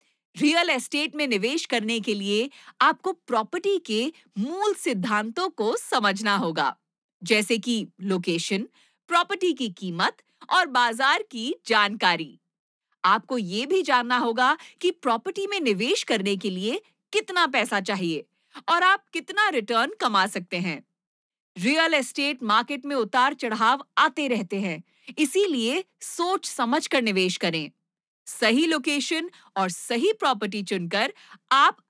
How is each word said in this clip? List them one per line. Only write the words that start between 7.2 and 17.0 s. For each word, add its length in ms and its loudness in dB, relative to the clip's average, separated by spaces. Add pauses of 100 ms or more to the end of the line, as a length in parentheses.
जैसे 360 2
कि 280 -4 (160)
लोकेशन, 640 -2 (420)
प्रॉपर्टी 440 0
की 180 -4
कीमत 520 -4 (280)
और 180 4
बाजार 540 2
की 320 -8 (120)
जानकारी। 720 2 (680)
आपको 340 2
ये 280 -4
भी 160 2
जानना 360 0
होगा 380 2 (240)
कि 100 0
प्रॉपर्टी 560 -2
में 140 -4
निवेश 420 0
करने 340 0
के 140 -6
लिए 300 -4 (320)